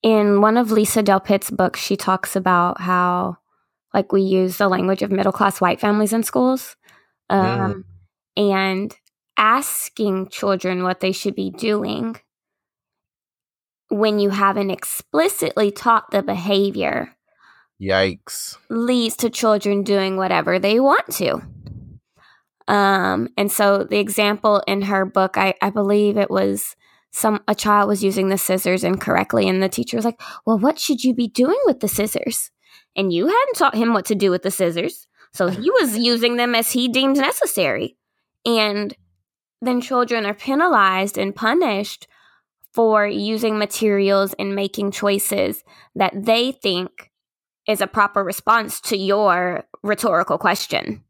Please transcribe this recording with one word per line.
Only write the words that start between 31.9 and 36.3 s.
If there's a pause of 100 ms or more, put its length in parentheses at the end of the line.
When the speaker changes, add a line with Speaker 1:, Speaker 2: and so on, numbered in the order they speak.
Speaker 1:
And
you
hadn't
taught
him
what
to
do
with
the
scissors, (260)
so
he
was
Speaker 2:
<laughs>
Speaker 1:
using